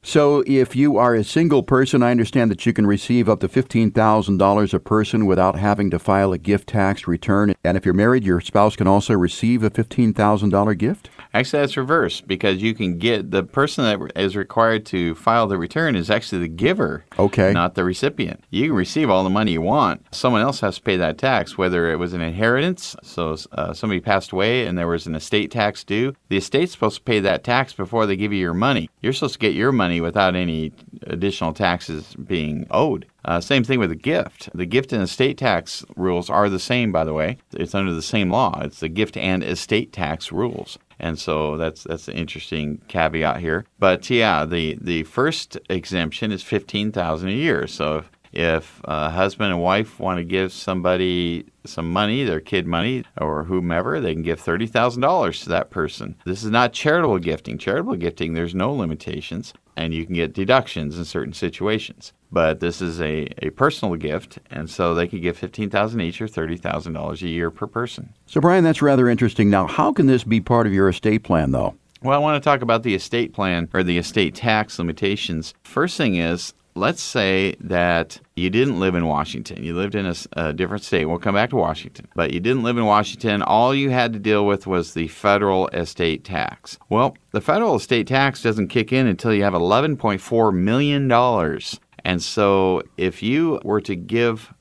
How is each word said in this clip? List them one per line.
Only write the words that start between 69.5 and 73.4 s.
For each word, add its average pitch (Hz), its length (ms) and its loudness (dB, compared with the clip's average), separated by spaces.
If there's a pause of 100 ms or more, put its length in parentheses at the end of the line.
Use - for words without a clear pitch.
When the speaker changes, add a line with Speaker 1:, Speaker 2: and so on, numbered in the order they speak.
Speaker 1:
how - 240 0
can 170 160 4
this 127 160 4
be 110 160 2
part 117 260 2
of 104 60 2
your 95 160 4
estate 107 360 2
plan, 78 280 2
though? 60 240 -2 (260)
Speaker 2:
Well, 131 140 2
I 143 60 2
want 147 200 2
to 147 80 2
talk 139 120 4
about 117 220 2
the 113 120 0
estate 117 380 -2
plan 87 400 0